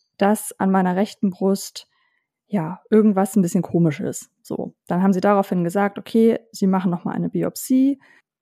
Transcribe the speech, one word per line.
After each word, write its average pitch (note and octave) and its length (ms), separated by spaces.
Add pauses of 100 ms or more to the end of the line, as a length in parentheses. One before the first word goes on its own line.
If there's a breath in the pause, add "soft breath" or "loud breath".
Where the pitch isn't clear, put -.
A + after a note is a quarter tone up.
(180)
dass G#3 400
an F#3+ 140
meiner F#3 240
rechten G3+ 340
Brust, - 580 (600)
ja, F3+ 320 (100)
irgendwas G#3 460
ein G3 80
bisschen F3 180
komisch E3 380
ist. - 320 (100)
So. - 320 (140)
Dann F3+ 160
haben G3 100
sie F3+ 80
daraufhin G3+ 420
gesagt, G3+ 360
okay, A3+ 400 (120)
sie - 140
machen F#3 240
noch E3+ 140
mal - 80
eine F3 180
Biopsie. C4 720 (420 soft breath)